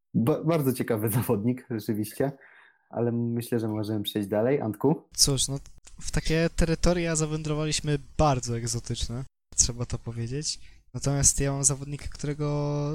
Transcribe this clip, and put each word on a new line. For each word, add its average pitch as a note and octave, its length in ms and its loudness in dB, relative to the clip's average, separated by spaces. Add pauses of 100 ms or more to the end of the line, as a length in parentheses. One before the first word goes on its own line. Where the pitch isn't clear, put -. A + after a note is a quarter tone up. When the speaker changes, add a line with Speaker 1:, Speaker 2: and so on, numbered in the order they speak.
(140)
Speaker 1:
ba-, A#2 300 2
bardzo D3+ 300 2
ciekawy A#2 380 0
<laughs> A2 100 0
zawodnik, A#2+ 480 0
rzeczywiście, A2 600 -2 (580)
ale A#2+ 220 0
myślę, A#2 480 -2
że A2 80 -2
możemy G#2+ 360 -2
przejść G#2 260 -2
dalej. A#2 320 2
Antku? C3 420 0 (120)
Speaker 2:
Cóż, - 320 4
no, C#3 120 -6 (420)
w - 100 -6
takie E3 440 2
terytoria E3+ 600 2
zawędrowaliśmy D3+ 840 0 (180)
bardzo B2+ 400 2
egzotyczne, A#2 680 -4 (320)
trzeba A#2+ 300 2
to - 140 -6
powiedzieć. A#2 600 -6 (340)
Natomiast C#3 460 2
ja C#3 120 2
mam C#3 120 -2
zawodnika, C#3 460 -2
którego, D3 380 -4 (480)